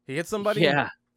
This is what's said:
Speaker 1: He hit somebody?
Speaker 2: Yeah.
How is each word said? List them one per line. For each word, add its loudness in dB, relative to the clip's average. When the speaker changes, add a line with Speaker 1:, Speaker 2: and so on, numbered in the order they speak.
Speaker 1:
He -8
hit -6
somebody? -2
Speaker 2:
Yeah. 2